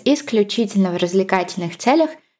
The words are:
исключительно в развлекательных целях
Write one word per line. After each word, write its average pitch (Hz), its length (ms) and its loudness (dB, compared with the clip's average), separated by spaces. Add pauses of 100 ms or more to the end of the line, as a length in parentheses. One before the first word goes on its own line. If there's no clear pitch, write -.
исключительно 208 840 0
в 175 80 -4
развлекательных 180 800 -2
целях 311 320 2 (300)